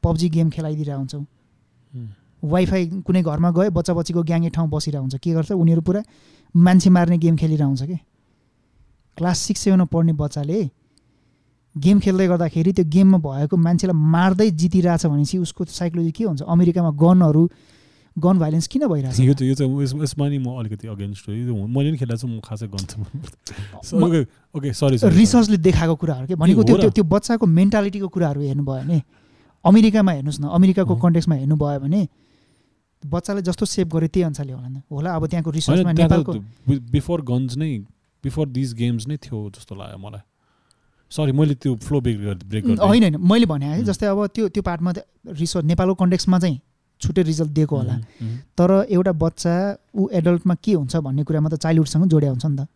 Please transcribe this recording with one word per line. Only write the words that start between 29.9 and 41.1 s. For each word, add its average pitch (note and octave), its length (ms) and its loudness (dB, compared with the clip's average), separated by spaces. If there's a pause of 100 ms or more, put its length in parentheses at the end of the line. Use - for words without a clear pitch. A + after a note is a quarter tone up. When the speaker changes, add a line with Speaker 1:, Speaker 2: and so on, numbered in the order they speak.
Speaker 1:
हेर्नुहोस् D3 280 -6
न, D3 40 -4
अमेरिकाको F3+ 500 2
Speaker 2:
उम्। A2+ 80 -4
Speaker 1:
कन्टेक्स्टमा E3 320 2
हेर्नुभयो C#3+ 460 -2
भने D#3 280 -2 (1000)
बच्चाले F3 360 -6
जस्तो F3+ 240 -2
सेभ F#3 220 -2
गर्यो D#3+ 200 -2
त्यही F3+ 160 0
अनुसारले C#3+ 280 -6
होला B2 160 -12
नि। C3+ 140 -12 (100)
होला, D#3 220 -6
अब D#3+ 120 -2
त्यहाँको E3 240 -4
Speaker 2:
होइन, D3 40 -6
Speaker 1:
रिसर्चमा E3+ 380 2
Speaker 2:
त्यहाँ E3 180 4
त - 20 6
Speaker 1:
नेपालको E3 200 2
Speaker 2:
बि-, A#2+ 680 -4
before D#3 300 -6
guns B2 260 -4
नै, D3 220 -4 (480)
before D3 200 -4
these B2+ 320 -6
games A#2+ 300 -4
नै D3+ 80 -6
थियो G#2+ 340 -10
जस्तो - 240 -20
लाग्यो G2 240 -16
मलाई। G#2 220 -16 (880)